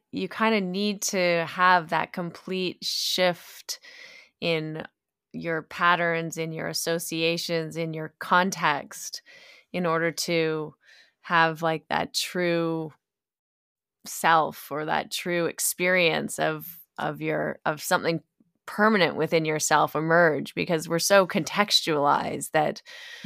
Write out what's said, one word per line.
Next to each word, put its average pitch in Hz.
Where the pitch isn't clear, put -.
You 185
kinda 220
need 202
to 175
have 180
that 165
complete 180
shift -
in 156
your 165
patterns, 170
in 160
your 160
associations, 165
in 165
your 156
context, 175
in 180
order 165
to 160
have, 165
like, 160
that -
true 165
self 156
or 151
that -
true 175
experience 170
of, 156
of 151
your, 156
of 151
something 165
permanent 208
within 160
yourself 156
emerge, 160
because 165
we're 170
so 190
contextualized 156
that, -